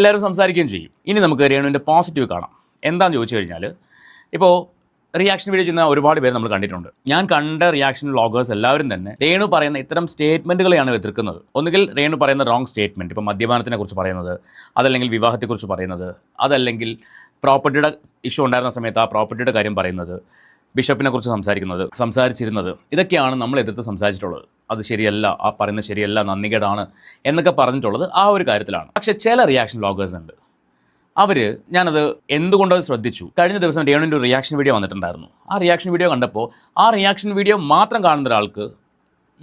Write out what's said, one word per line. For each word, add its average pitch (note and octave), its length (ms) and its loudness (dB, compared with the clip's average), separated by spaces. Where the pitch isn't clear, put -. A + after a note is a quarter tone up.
എല്ലാവരും G#3 280 4
സംസാരിക്കുകയും F3 480 2
ചെയ്യും. E2 160 -12
ഇനി G#3 200 2
നമുക്ക് C#3 260 4
രേണുവിൻ്റെ C#3 360 0
പോസിറ്റീവ് D#3 460 2
കാണാം. - 180 -10
എന്താണെന്ന് F3 300 2
ചോദിച്ചു A2+ 200 -2
കഴിഞ്ഞാൽ, E2+ 240 -8
ഇപ്പോൾ F3+ 180 6
റിയാക്ഷൻ F#3+ 320 0
വീഡിയോ F#3 140 2
ചെയ്യുന്ന E3+ 240 2
ഒരുപാട് C#3+ 320 4
പേര് B2+ 140 2
നമ്മൾ A2+ 160 -2
കണ്ടിട്ടുണ്ട്. F#2 340 -4
ഞാൻ E3 120 2
കണ്ട D#3 300 0
റിയാക്ഷൻ C#3 400 -2
വ്ളോഗേഴ്സ് A#2+ 400 0
എല്ലാവരും C3 380 0
തന്നെ F#2+ 200 -8
രേണു F#3 280 2
പറയുന്ന D3 300 2
ഇത്തരം E3 300 -4
സ്റ്റേറ്റ്മെന്റുകളെയാണ് D#3 840 2
എതിർക്കുന്നത്. G#2 400 -6
ഒന്നുകിൽ E3+ 240 2
രേണു D3+ 240 0
പറയുന്ന C3+ 260 2
റോങ് A#2+ 220 0
സ്റ്റേറ്റ്മെന്റ്, F#2+ 440 -6
ഇപ്പം G#2 160 -6
മദ്യപാനത്തിനെ A#2 500 -2
കുറിച്ച് F#2+ 200 -10
പറയുന്നത്, F#2 320 -4
അതല്ലെങ്കിൽ B2+ 340 2
വിവാഹത്തെക്കുറിച്ച് A2+ 580 -2
പറയുന്നത്, F#2 360 -8
അതല്ലെങ്കിൽ A#2+ 440 0
പ്രോപ്പർട്ടിയുടെ C#3+ 480 2
ഇഷ്യൂ D3+ 180 -2
ഉണ്ടായിരുന്ന B2 320 0
സമയത്ത് A2+ 240 0
ആ A2+ 100 -2
പ്രോപ്പർട്ടിയുടെ A2+ 440 -2
കാര്യം G#2 220 0
പറയുന്നത്, F2+ 340 -6
ബിഷപ്പിനെ C3 420 0
കുറിച്ച് A#2 200 -4
സംസാരിക്കുന്നത്, F#2+ 500 -4
സംസാരിച്ചിരുന്നത്, A2 680 -2
ഇതൊക്കെയാണ് D#3+ 480 0
നമ്മൾ C3 200 0
എതിർത്ത് G#2+ 260 -8
സംസാരിച്ചിട്ടുള്ളത്. G2 560 -4
അത് G#2+ 80 -8
ശരിയല്ല, G#2+ 340 0
ആ G#2+ 40 2
പറയുന്നത് G#2 320 -4
ശരിയല്ല, G#2 280 -2
നന്ദികേടാണ് G#2 520 -2
എന്നൊക്കെ D#3+ 300 2
പറഞ്ഞിട്ടുള്ളത് B2+ 480 0
ആ G3+ 40 4
ഒരു F#3 140 0
കാര്യത്തിലാണ്. G2+ 480 -2
പക്ഷേ G#3 160 -2
ചില A#3 260 4
റിയാക്ഷൻ A#2+ 320 0
വ്ളോഗേഴ്സ് F#2 380 -4
ഉണ്ട്, D#2+ 120 -20
അവര്, F#3 220 2
ഞാനത് E3+ 260 2
എന്തുകൊണ്ടത് F3+ 500 4
ശ്രദ്ധിച്ചു, A#2 380 -4
കഴിഞ്ഞ F#3 260 4
ദിവസം D#3 240 0
രേണുവിൻ്റെ D3+ 300 4
ഒരു B2 60 -2
റിയാക്ഷൻ B2+ 360 0
വീഡിയോ C3+ 160 4
വന്നിട്ടുണ്ടായിരുന്നു. F#2 520 -6
ആ - 120 -6
റിയാക്ഷൻ F3 320 2
വീഡിയോ F3+ 180 2
കണ്ടപ്പോൾ A#2+ 340 -2
ആ G#3+ 40 6
റിയാക്ഷൻ G3 400 0
വീഡിയോ G3+ 200 0
മാത്രം G#3+ 340 4
കാണുന്ന D3 240 2
ഒരാൾക്ക് G#2 340 0